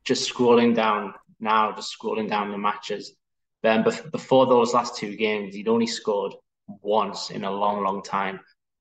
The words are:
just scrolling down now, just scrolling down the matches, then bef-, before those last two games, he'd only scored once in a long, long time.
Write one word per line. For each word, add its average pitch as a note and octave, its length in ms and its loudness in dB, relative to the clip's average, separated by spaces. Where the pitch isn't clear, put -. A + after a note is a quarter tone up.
just - 260 -2
scrolling A#2+ 460 4
down G#2 400 0
now, G#2+ 340 2
just G#2 240 -10
scrolling G#2+ 320 -4
down G#2 220 -2
the G2+ 80 -8
matches, G#2 560 -6
then A2 220 4
bef-, - 260 -2
before C3 360 4
those A#2+ 280 4
last A#2 220 0
two G#2 180 -8
games, G#2 400 -2
he'd G#2 140 -6
only A#2 180 2
scored G#2 460 -4
once G#2 480 0
in G#2 140 -8
a G2 60 -4
long, G2+ 340 0
long G2 180 -4
time. F#2+ 380 -4